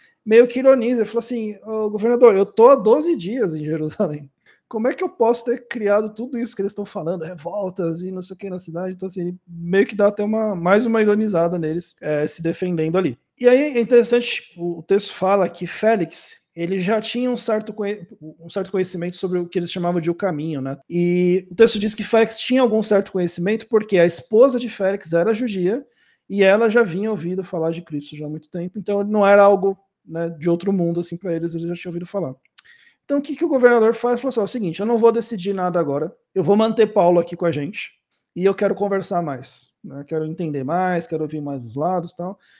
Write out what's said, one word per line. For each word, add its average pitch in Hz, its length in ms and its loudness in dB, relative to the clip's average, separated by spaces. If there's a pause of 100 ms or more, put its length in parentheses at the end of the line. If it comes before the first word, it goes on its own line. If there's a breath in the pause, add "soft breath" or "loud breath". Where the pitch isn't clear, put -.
(260 soft breath)
meio 226 220 6
que 240 100 -8
ironiza, 254 440 4
ele 208 40 0
fala 226 140 -6
assim: 220 440 -6
"Ô, 214 240 -4
governador, 226 480 6
eu 196 120 4
tô 226 220 6
há 277 60 8
doze 285 400 4
dias 196 380 -4
em 156 100 -6
Jerusalém. 151 640 -4 (400 soft breath)
Como 226 200 -4
é 269 60 0
que - 100 -6
eu 370 60 -2
posso 233 360 0
ter 247 220 -4
criado 214 460 -2
tudo 247 240 -10
isso 226 180 -6
que - 60 -6
eles 196 140 -4
tão 208 100 -8
falando, 175 400 -8
revoltas 175 760 -6
e 185 100 -10
não 185 100 -10
sei 180 140 -16
o - 20 -16
que 202 120 -12
na 180 100 -10
cidade?" 180 360 -10
Então, 190 120 -10
assim, 185 140 -10
ele 175 140 -6 (120)
meio 170 380 0
que - 100 -8
dá 202 120 2
até 208 160 -2
uma, 214 320 -2
mais 190 320 2
uma 226 160 2
ironizada 202 560 2
neles, 160 420 -6
é, 151 240 -2
se 156 160 -6
defendendo 165 560 -2
ali. 170 220 -2 (200)
E 247 80 2
aí 269 300 4
é - 20 2
interessante, 240 800 2
o, 170 220 -6
o 165 40 -16
texto 196 300 0
fala 190 360 2
que 175 160 -10
Félix, - 720 -2 (180)
ele 170 240 -4
já 185 200 0
tinha 247 320 -4
um 240 60 -4
certo 214 360 -4
conhe-, 208 320 -6 (160)
um 156 280 -18
certo 190 220 -6
conhecimento 180 440 -4
sobre 180 240 -4
o 175 80 -4
que 175 100 -8
eles 175 140 -2
chamavam 175 300 -2
de 160 100 0
o 170 40 -8
caminho, 160 460 -4
né? 135 160 -6 (120)
E 180 600 2
o 180 60 -16
texto 220 240 6
diz 208 160 -2
que 208 80 -6
Félix 220 360 2
tinha 254 220 2
algum 220 220 2
certo 202 300 2
conhecimento 180 540 -2
porque 214 300 2
a 170 80 8
esposa 240 540 4
de 240 80 -4
Félix 196 460 -4
era 175 200 2
judia 208 520 -2 (440)
e 196 140 2
ela 214 260 4
já 233 140 4
vinha 196 260 -2
ouvindo 180 340 -6
falar 165 280 -4
de 165 100 -8
Cristo 151 340 -12
já 151 100 -12
há 147 40 -10
muito 151 200 -12
tempo, 180 280 -10
então 202 260 -2
não 208 220 2
era 202 160 8
algo, 196 340 4 (300)
né, 165 240 -6
de 165 200 -4
outro 170 220 0
mundo, 170 280 0
assim, 170 180 -8
pra 175 160 -6
eles, 165 220 -4
eles 165 140 -6
já 175 60 -6
tinham 175 160 -12
ouvido 175 140 -10
falar. 170 300 -6 (680 loud breath)
Então 285 120 -2
o 285 40 0
que 285 140 -8
que 330 100 -2
o 311 40 -2
governador 240 440 4
faz? 240 260 -2
Falou 269 100 -4
assim: 240 100 -2
"Ó, 208 40 0
é - 20 -2
o - 20 -4
seguinte, 196 340 -4
eu 202 40 -2
não 233 120 0
vou 226 140 6
decidir 214 420 -4
nada 180 260 -2
agora, 151 340 -2 (220)
eu 185 80 0
vou 185 120 4
manter 220 320 4
Paulo 175 320 4
aqui 170 160 -2
com 170 100 -4
a 170 60 2
gente 147 420 -8 (420)
e 175 100 0
eu 196 80 4
quero 196 220 0
conversar 196 480 -2
mais, 131 480 -10 (120)
né? 143 240 -14
Quero 156 180 -4
entender 156 380 -6
mais, 175 440 -2
quero 156 160 -4
ouvir 151 180 -6
mais 139 240 -8
os 110 100 -16
lados 170 360 -4
e - 40 -20
tal." 185 220 -10 (220 soft breath)